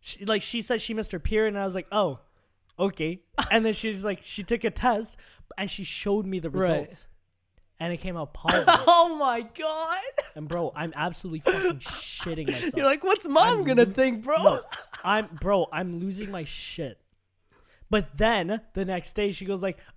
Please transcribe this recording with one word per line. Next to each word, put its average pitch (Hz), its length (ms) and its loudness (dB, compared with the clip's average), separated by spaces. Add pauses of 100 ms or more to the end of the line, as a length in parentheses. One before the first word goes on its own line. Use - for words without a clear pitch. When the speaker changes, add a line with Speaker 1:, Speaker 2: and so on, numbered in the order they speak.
Speaker 1:
She, - 240 -12
like, 208 180 0
she - 200 -4
said 233 180 0
she - 140 -6
missed 214 180 -4
her 180 60 -4
period, 220 360 2
and 202 40 -2
I 196 60 -2
was 185 100 -4
like, 185 160 -6
"Oh, 185 300 2 (580)
okay." 180 440 0 (280)
And 220 160 4
then 220 60 2
she's 202 320 -4
like, 202 180 -4
she - 220 -8
took 233 200 -2
a 220 60 2
test, 226 460 0 (420)
and 196 120 -4
she - 140 -8
showed 202 420 -2
me 190 120 -4
the 160 120 -6
Speaker 2:
Right. 185 200 2
Speaker 1:
results. 151 360 -2 (720)
And 170 140 -4
it 170 60 -6
came 135 180 -6
out 147 160 -8
positive. - 360 2
Speaker 2:
<laughs> 339 180 6
Oh 339 320 8
my 247 240 0
God. 320 560 -6 (360)
Speaker 1:
And 151 140 -12
bro, 170 260 -4
I'm 160 220 -6
absolutely 160 440 -6
fucking 370 400 0
shitting - 680 -8
myself. 269 260 -4
Speaker 2:
You're 277 100 2
like, 294 180 2
"What's 403 240 2
mom 392 320 6
Speaker 1:
I'm 359 40 0
Speaker 2:
gonna 247 200 6
Speaker 1:
lo-, 196 80 0
Speaker 2:
think, 247 320 2
bro?" 285 180 0
Speaker 1:
no, 494 180 8 (440)
I'm, 214 220 2 (140)
bro, 185 320 2
I'm 175 260 -4
losing 196 320 -6
my 175 140 -8
shit. - 540 -8 (920)
But 208 260 0
then 208 440 2 (140)
the 196 100 -2
next 180 300 -6
day 208 160 0
she 190 140 -8
goes 185 180 -4
like, 190 160 -4 (180)